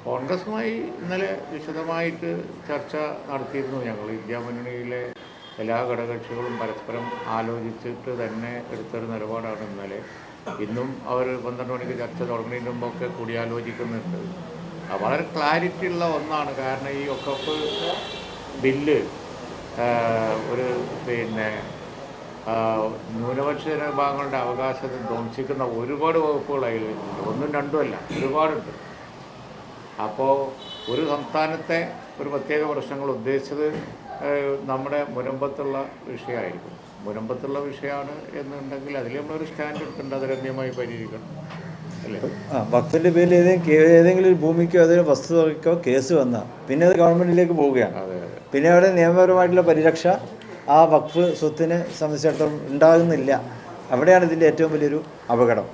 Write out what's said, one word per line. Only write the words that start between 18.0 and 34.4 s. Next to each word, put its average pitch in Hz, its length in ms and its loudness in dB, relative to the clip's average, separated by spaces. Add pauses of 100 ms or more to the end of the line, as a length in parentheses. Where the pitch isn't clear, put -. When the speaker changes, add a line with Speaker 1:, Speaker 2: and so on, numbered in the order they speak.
Speaker 1:
ബില്ല്, 139 340 2 (840)
ആ, - 20 0 (680)
ഒരു, 127 160 -2 (380)
പിന്നെ, 110 440 -4 (1000)
ആ, - 20 0 (640)
ന്യൂനപക്ഷ 139 480 -2
വിഭാഗങ്ങളുടെ 143 680 -2
അവകാശത്തെ 123 640 -4 (120)
ധ്വംസിക്കുന്ന 127 540 -4
ഒരുപാട് 139 540 -2
വകുപ്പുകൾ 143 480 -2
അതിൽ 113 180 -4
ഉണ്ട്. - 440 -8
ഒന്നും 143 240 -4
രണ്ടും 143 320 -2
അല്ല, 113 100 -4 (240)
ഒരുപാടുണ്ട്. 151 540 -2 (1300)
അപ്പോ 131 240 -2 (680)
ഒരു 143 100 0 (100)
സംസ്ഥാനത്തെ 160 680 -2 (420)
ഒരു 139 80 -6
പ്രത്യേക 143 340 -2 (100)
പ്രശ്നങ്ങൾ 139 380 -4
ഉദ്ദേശിച്ചത്, 135 560 -2 (600)
ഏഹ്, 139 300 0 (120)